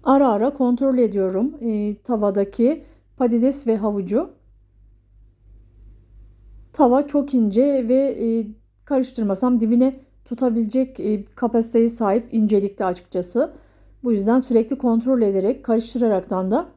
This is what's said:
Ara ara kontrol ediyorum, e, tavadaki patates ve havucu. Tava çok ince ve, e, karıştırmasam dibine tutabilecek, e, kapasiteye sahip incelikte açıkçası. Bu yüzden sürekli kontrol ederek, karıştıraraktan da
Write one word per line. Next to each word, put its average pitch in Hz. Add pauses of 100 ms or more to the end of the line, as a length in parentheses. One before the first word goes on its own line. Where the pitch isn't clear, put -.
Ara 269
ara 226
kontrol 254
ediyorum, 202
e, 208
tavadaki 208 (320)
patates 247
ve 220
havucu. 208 (2500)
Tava 269
çok 285
ince 240
ve, 262
e, 226 (380)
karıştırmasam 247
dibine 240 (240)
tutabilecek, 247
e, 202
kapasiteye 233
sahip 226
incelikte 202
açıkçası. 185 (520)
Bu 240
yüzden 214
sürekli 240
kontrol 233
ederek, 196
karıştıraraktan 220
da 311